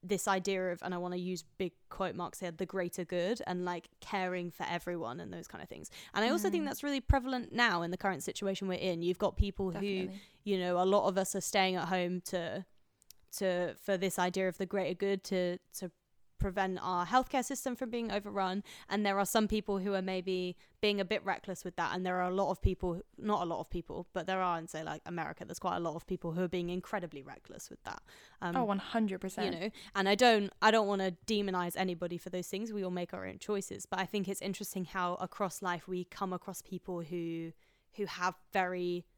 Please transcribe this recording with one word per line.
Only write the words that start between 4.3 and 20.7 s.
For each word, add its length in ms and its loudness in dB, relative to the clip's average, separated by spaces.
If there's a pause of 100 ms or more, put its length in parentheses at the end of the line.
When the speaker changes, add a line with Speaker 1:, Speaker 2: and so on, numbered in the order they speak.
Speaker 1:
for 180 -6
everyone 520 -4
and 120 -10
those 140 -10
kind 160 -12
of 60 -14
things. 200 -12 (240)
And 120 2
I 40 4
also 200 2
think 140 2
Speaker 2:
Mm. 40 -2
Speaker 1:
that's 160 -6
really 160 0
prevalent 540 2
now 280 4
in 100 -2
the 60 -2
current 240 0
situation 460 -2
we're 120 0
in. 220 0
You've 160 2
got 200 0
people 340 0
who, 80 -4
Speaker 2:
Definitely. 420 -2 (220)
Speaker 1:
you 160 0
know, 220 2
a 40 6
lot 220 6
of 100 2
us 180 0
are 60 0
staying 360 2
at 100 0
home 380 0
to, 400 -4 (720)
to, 440 2
for 140 2
this 240 0
idea 300 2
of 80 -6
the 80 -2
greater 280 0
good, 320 0
to, 320 0 (180)
to 140 -6 (480)
prevent 440 2
our 240 0
healthcare 400 4
system 300 -4
from 160 -6
being 200 -2
overrun. 520 0 (260)
And 160 2
there 140 4
are 80 4
some 200 4
people 300 0
who 160 0
are 80 2
maybe 560 -2 (240)